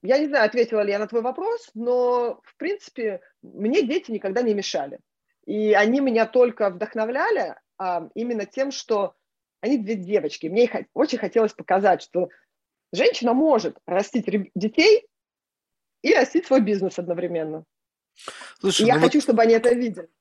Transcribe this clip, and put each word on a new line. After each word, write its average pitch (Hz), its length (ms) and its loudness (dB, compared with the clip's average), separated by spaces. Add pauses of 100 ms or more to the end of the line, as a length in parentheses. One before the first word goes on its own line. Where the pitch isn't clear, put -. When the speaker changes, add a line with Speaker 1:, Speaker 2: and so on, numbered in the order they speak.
Speaker 1:
я 254 160 2
не 302 80 0
знаю, 269 180 2
ответила 226 360 0
ли 202 100 0
я 202 80 -2
на 208 80 -4
твой 226 160 -2
вопрос, 381 520 -6
но, 247 720 -2
в - 120 -20
принципе, 233 640 -8 (220)
мне 262 400 -2
дети 262 280 -4
никогда 202 320 -4
не 220 120 0
мешали. 151 440 -6 (480)
И 214 260 0
они 220 280 4
меня 226 260 2
только 233 440 2
вдохновляли, 220 840 -4 (240)
а, 175 360 -4
именно 226 320 -4
тем, 269 240 -4
что 202 440 -4 (460)
они 269 180 0
две 214 160 -4
девочки. 175 520 -4
Мне 226 220 2
хо-, - 160 -6 (100)
очень 254 240 0
хотелось 214 340 0
показать, 185 500 2
что - 260 -4 (640)
женщина 240 420 2
может 262 420 2 (100)
растить 196 420 -2
реб-, 196 260 -4
детей 320 520 4 (960)
и 294 120 2
растить - 320 0
свой 262 140 4
бизнес 190 380 -2
одновременно. 170 680 -6 (920)
Speaker 2:
Слушай, 196 260 2
Speaker 1:
И - 20 6
я 247 80 6
Speaker 2:
ну - 20 2
Speaker 1:
хочу, 277 240 4
Speaker 2:
вот - 0 -
Speaker 1:
чтобы 233 220 2
они 226 100 6
это 233 200 2
видели. 220 360 -6 (120)